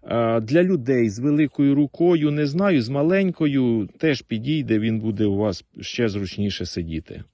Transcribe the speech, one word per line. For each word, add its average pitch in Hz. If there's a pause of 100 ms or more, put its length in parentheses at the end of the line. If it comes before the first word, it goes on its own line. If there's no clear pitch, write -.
Е, 117
для 131
людей 131
з 101
великою 143
рукою, 151
не 147
знаю, 165
з 110
маленькою 143 (100)
теж 151
підійде, 117
він 110
буде 107
у 98
вас 101 (160)
ще 117
зручніше 98
сидіти. 80